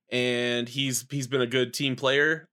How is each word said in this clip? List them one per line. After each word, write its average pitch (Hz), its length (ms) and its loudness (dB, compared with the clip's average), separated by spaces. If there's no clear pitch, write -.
and 120 580 0
he's, 131 400 -2
he's 139 180 -4
been 135 140 0
a 117 60 2
good 123 260 0
team 135 220 -2
player 143 580 2